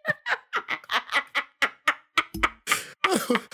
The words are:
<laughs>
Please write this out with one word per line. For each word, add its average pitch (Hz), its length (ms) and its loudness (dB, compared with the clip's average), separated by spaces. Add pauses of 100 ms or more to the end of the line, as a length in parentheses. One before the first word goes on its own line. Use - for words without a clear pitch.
(3000)
<laughs> - 0 - (480)